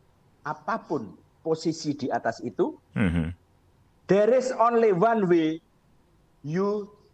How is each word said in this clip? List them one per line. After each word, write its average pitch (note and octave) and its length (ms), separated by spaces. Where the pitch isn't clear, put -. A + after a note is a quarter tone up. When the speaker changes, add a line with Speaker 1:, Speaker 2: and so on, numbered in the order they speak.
Speaker 1:
apapun D3+ 720
posisi D#3+ 540
di C3 140
atas A#2 320
itu, D#3+ 360
Speaker 2:
Mhm. E2+ 440
Speaker 1:
there G#3 240
is B3+ 220
only A3+ 380
one G#3 360
way E3 320
you G3+ 460